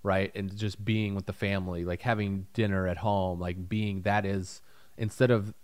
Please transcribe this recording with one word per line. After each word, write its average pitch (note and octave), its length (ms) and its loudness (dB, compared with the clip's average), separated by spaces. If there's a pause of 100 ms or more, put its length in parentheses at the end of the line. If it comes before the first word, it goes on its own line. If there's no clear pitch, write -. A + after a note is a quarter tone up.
right? F#2+ 320 2
And G2 220 -4
just G#2 280 -4
being G#2+ 300 2
with F#2+ 120 -4
the G2+ 60 -4
family, F#2 520 -2
like, F2 180 -2
having G2+ 520 0
dinner G2 340 2
at F2 80 0
home, F#2+ 420 0
like, F2+ 300 -4
being, G#2 340 -2
that G2+ 240 2
is, G2 360 -4 (340)
instead A#2+ 340 2
of G#2+ 340 4